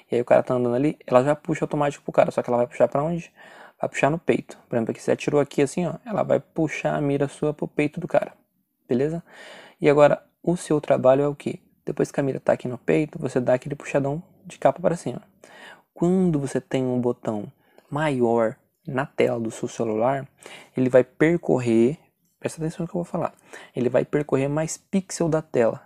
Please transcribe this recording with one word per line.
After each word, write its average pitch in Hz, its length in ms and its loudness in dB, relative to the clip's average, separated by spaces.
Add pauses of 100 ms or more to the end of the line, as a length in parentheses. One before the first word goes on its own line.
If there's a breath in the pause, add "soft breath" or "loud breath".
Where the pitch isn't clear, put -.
(100)
E 123 60 0
aí 117 40 2
o 123 40 -4
cara 127 180 6
tá 131 120 -4
andando 120 200 0
ali, 139 320 0
ela 127 160 4
já 147 140 2
puxa - 280 -4
automático 147 380 -4
pro - 100 -10
cara. - 200 4
Só - 100 -2
que - 80 -8
ela 120 80 2
vai 120 80 2
puxar 123 220 2
pra 139 140 -2
onde? 165 300 -6 (480 loud breath)
Vai - 80 -4
puxar - 220 0
no 165 80 -2
peito. - 400 -4 (100)
Por - 60 -6
exemplo, 113 160 -2
aqui - 100 -10
você - 120 -2
atirou 143 280 0
aqui 139 220 -2
assim, 170 240 -2
ó. 156 80 -6 (100)
Ela 214 200 -4
vai 135 160 2
puxar 156 560 -4
a 151 40 -2
mira 139 280 0
sua 151 260 -4
pro - 140 -8
peito 151 320 -4
do 165 80 -8
cara. - 260 0 (520)
Beleza? 156 360 -2 (580 loud breath)
E 156 80 4
agora, 147 340 6 (200)
o 175 140 0
seu 151 240 -2
trabalho 131 420 4
é 143 60 0
o 143 60 -4
quê? - 260 -8 (260)
Depois - 240 -4
que - 100 -6
a - 40 -2
mira 135 160 -4
tá - 120 2
aqui - 140 -2
no 123 100 -6
peito, 156 440 -2
você 131 200 -2
dá 127 140 2
aquele 143 220 -4
puxadão 143 440 -4 (240)
de - 140 -20
capa 143 240 2
pra 175 140 0
cima. - 260 -8 (720 loud breath)
Quando 175 460 2
você 135 200 -4
tem 131 240 -2
um 123 160 0
botão 120 500 -4 (380 soft breath)
maior 123 680 0 (280)
na 139 220 -4
tela 120 320 0
do 113 100 -4
seu 120 200 -8
celular, 120 580 -2 (500 loud breath)
ele 127 120 2
vai 127 160 6
percorrer, 131 960 2 (400)
presta - 200 -8
atenção 160 220 -6
no 165 60 -6
que - 80 -10
eu - 20 -2
vou 170 60 -4
falar, - 280 -6 (440 loud breath)
ele 123 120 -2
vai 131 160 2
percorrer 143 440 0
mais 156 280 -4
pixel - 520 -4
da 156 120 0
tela. 117 460 0